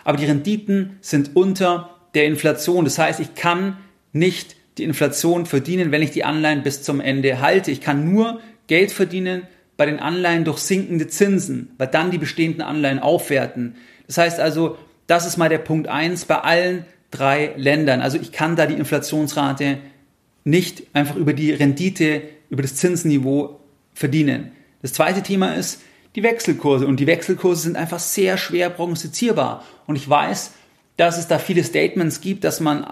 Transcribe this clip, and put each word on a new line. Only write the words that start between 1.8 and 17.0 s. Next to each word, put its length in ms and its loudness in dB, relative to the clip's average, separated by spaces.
der 120 4
Inflation. 580 2
Das 140 0
heißt, 220 0
ich 160 -8
kann 400 0
nicht 440 -2
die 60 -4
Inflation 640 0
verdienen, 460 0
wenn 100 2
ich 80 0
die 140 -2
Anleihen 400 0
bis 180 -4
zum 180 -2
Ende 400 0
halte. 300 2
Ich 100 -4
kann 300 0
nur 300 2
Geld 240 4
verdienen 520 -2
bei 100 2
den 140 -2
Anleihen 440 0
durch 140 -2
sinkende 480 -2
Zinsen, 720 0
weil 80 -2
dann 240 0
die 80 -2
bestehenden 440 -2
Anleihen 360 -2
aufwerten. 800 -2
Das 100 -4
heißt 220 2
also, 380 0
das 200 2
ist 100 -6
mal 120 4
der 100 2
Punkt 280 -2
eins 380 -4
bei 140 0
allen 480 0